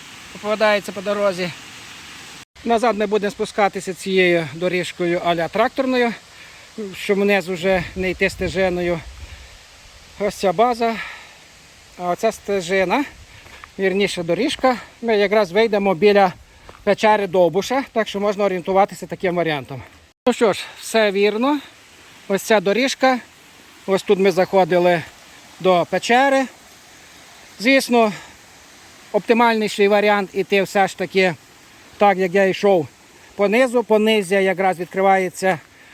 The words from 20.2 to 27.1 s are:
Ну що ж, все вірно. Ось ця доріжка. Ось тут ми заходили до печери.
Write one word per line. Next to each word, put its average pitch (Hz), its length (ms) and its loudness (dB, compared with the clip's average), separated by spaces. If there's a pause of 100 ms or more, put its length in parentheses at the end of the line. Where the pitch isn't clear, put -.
Ну 247 60 2
що 220 200 2
ж, - 120 -6 (160)
все 214 300 0
вірно. 214 500 0 (680)
Ось 196 140 -2
ця 220 180 2
доріжка. 247 580 0 (680)
Ось 196 160 0
тут 202 160 2
ми 196 120 4
заходили 175 720 2 (580)
до 170 300 2
печери. 262 560 2 (1120)